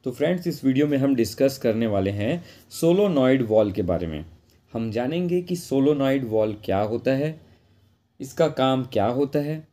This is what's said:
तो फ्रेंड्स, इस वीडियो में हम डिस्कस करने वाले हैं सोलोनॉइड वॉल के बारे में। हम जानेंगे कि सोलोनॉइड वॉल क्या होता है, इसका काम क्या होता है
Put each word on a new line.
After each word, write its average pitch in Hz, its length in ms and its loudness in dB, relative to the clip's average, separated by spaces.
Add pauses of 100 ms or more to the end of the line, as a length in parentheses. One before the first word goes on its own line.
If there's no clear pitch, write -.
तो 131 60 -2
फ्रेंड्स, 175 360 -2
इस - 160 -6
वीडियो 135 240 4
में 143 100 0
हम 139 180 2
डिस्कस 131 420 0
करने 113 300 0
वाले 98 240 0
हैं 117 320 -4 (280)
सोलोनॉइड 156 760 2
वॉल 107 240 4
के 98 100 -4
बारे 87 260 -2
में। 78 180 -8 (480)
हम 113 180 -4
जानेंगे 170 500 -2
कि 180 140 -6
सोलोनॉइड 135 760 0
वॉल 107 260 0 (100)
क्या 95 160 0
होता 117 300 -2
है, 139 180 0 (920)
इसका 151 300 0
काम 131 340 0 (100)
क्या 101 140 2
होता 139 320 -2
है 156 340 -6